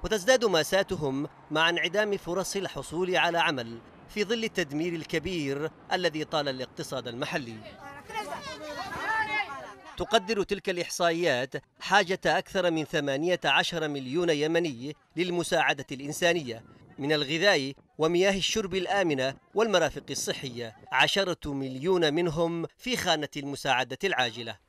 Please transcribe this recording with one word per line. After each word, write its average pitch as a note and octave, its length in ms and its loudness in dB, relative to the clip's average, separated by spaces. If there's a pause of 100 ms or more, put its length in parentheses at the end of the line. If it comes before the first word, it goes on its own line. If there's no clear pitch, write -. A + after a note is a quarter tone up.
وتزداد G#3+ 400 4
مأساتهم D#3 840 2 (220)
مع D#3+ 180 4
انعدام F3 480 2
فرص F3+ 400 -4
الحصول F3+ 600 -2
على E3 220 4
عمل A#2 400 0 (300)
في G#3 160 -2
ظل A3+ 200 0
التدمير E3+ 500 -2
الكبير D#3 760 -4 (220)
الذي E3 320 0
طال D3 240 -2
الاقتصاد C3 600 -6
المحلي. A#2+ 500 -6 (2500)
تقدر G3+ 460 0
تلك G3 280 -4
الإحصائيات E3+ 840 0 (260)
حاجة F#3+ 460 2
أكثر F3 440 2
من D#3+ 140 0
ثمانية D3+ 600 0
عشر D#3 440 2
مليون C#3+ 420 0
يمني D3+ 680 0 (200)
للمساعدة D#3 760 0
الإنسانية، C#3+ 720 -2 (340)
من C#3+ 140 0
الغذاء D3+ 600 2 (260)
ومياه F3 380 4
الشرب F#3+ 380 -2
الآمنة E3+ 640 0 (180)
والمرافق F#3 560 2
الصحية، A#2+ 680 -6 (160)
عشرة D#3 600 2
مليون C#3 640 2
منهم E3+ 520 0 (120)
في B3 180 -4
خانة D#3+ 400 0
المساعدة C3+ 680 -2
العاجلة. A#2+ 540 -2 (100)